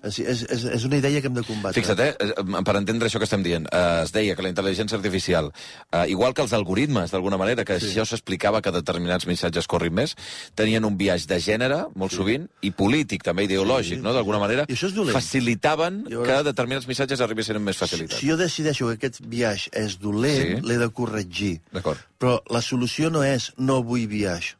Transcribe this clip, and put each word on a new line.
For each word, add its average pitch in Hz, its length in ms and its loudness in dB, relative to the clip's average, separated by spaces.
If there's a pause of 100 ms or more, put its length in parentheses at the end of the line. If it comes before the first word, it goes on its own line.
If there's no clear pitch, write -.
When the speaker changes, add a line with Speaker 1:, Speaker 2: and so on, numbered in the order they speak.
Speaker 1:
És, 104 160 -6
és, 120 240 -2
és, 120 200 -2
és 120 220 -2
una 135 120 2
idea 139 220 4
que 135 80 -4
hem 123 60 -2
de 120 100 0
combatre. 104 380 -4
Speaker 2:
Fixa't, 101 180 2
eh, 104 640 0
per 98 140 2
entendre 110 320 0
això 113 80 -2
que 104 80 2
estem 101 180 0
dient, 85 300 0
eh, 85 300 4
es 80 100 -4
deia 107 220 2
que 92 80 -6
la 92 100 -2
intel·ligència 98 420 0
artificial, 90 560 0 (400)
eh, 87 180 2
igual 113 260 2
que 151 80 0
els 123 100 -2
algoritmes, 104 580 0
d'alguna 98 240 0
manera, 107 300 0
que 92 140 0
Speaker 1:
Sí. 107 80 -4
Speaker 2:
això 107 180 0
s'explicava 104 560 0
que 98 100 0
determinats 87 540 -2
missatges 87 420 0
corrin 82 280 0
més, 139 200 0 (380)
tenien 110 320 2
un 104 120 0
biaix 90 300 2
de 90 140 0
gènere, 123 540 0
molt 95 160 -4
Speaker 1:
Sí. 90 60 -6
Speaker 2:
sovint, 117 300 0 (140)
i 101 100 -2
polític, 104 520 0
també 95 220 2
ideològic, 95 520 2
Speaker 1:
Sí, 131 40 -8
Speaker 2:
no? 113 120 0
D'alguna 104 240 2
Speaker 1:
sí. 104 40 2
Speaker 2:
manera, 120 280 2
Speaker 1:
I 135 40 -2
això 120 120 -2
és 196 80 -2
dolent. 185 240 2
Speaker 2:
facilitaven 151 920 2
Speaker 1:
Llavors, 117 220 -2
Speaker 2:
que 135 140 4
determinats 127 440 -2
missatges 131 320 -2
arribessin 110 360 0
amb 107 100 -2
més 95 120 0
facilitat. 82 420 -4
Speaker 1:
si, 135 80 0
si - 20 -
jo 160 80 2
decideixo 151 520 0
que 117 40 0
aquest 123 340 -4
biaix 113 460 -2
és 104 260 -4
dolent, 104 640 2
Speaker 2:
Sí. 113 60 -4
Speaker 1:
l'he 120 100 2
de 117 120 2
corregir. 101 720 -4 (120)
Speaker 2:
D'acord. 82 240 -2 (220)
Speaker 1:
Però 123 320 2
la 117 100 0
solució 127 480 0
no 156 140 2
és 135 340 0
«no 131 260 2
vull 117 240 0
biaix» 101 520 -2